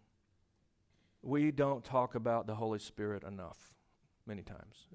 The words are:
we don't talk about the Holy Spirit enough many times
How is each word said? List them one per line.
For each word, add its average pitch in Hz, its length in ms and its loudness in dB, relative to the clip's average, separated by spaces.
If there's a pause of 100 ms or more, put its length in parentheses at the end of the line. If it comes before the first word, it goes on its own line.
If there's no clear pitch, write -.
(1200)
we 147 280 4
don't 139 320 2
talk 127 320 2
about 117 320 2
the 110 80 -2
Holy 110 240 0
Spirit 104 460 -4
enough 95 500 -12 (500)
many 104 180 -8
times - 520 -16